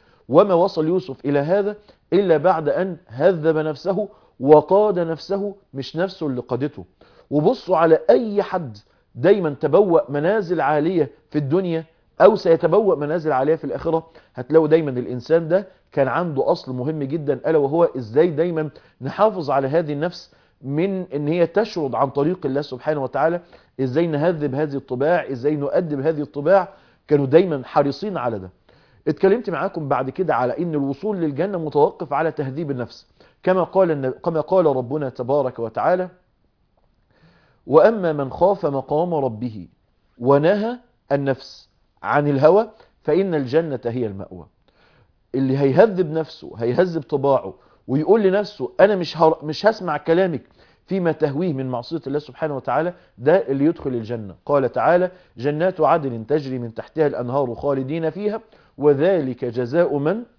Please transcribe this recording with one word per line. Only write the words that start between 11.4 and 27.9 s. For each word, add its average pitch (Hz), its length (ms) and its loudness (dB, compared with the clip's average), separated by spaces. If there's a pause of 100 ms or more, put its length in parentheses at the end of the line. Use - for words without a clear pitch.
أو 208 140 8
سيتبوأ 170 600 2
منازل 151 360 -2
عالية 143 240 2
في 156 80 -8
الآخرة، 160 440 -4 (280)
هتلاقوا 151 320 2
دايمًا 156 240 2
الإنسان 123 560 -2
ده 190 200 0 (240)
كان 139 160 0
عنده 147 440 -2
أصل 135 240 -6
مهم 143 280 -6
جدًا، 143 300 -4
ألا 156 240 0
وهو 147 260 2
إزاي 131 440 0
دايمًا 156 420 -4 (320)
نحافظ 175 500 -2
على 135 160 0
هذه 147 260 -2
النفس 156 400 -8 (280)
من 175 400 -2
إن 147 260 -6
هي 170 200 2
تشرد 170 480 -2
عن 131 140 0
طريق 151 360 -2
الله 139 160 -2
سبحانه 147 420 -4
وتعالى، 156 380 -2 (380)
إزاي 135 280 0
نهذب 147 480 -2
هذه 143 200 -4
الطباع، 139 560 -2
إزاي 143 240 -2
نؤدب 147 440 -4
هذه 151 220 -2
الطباع. 160 520 0 (340)
كانوا 143 180 4
دايمًا 151 400 4
حريصين 151 520 -2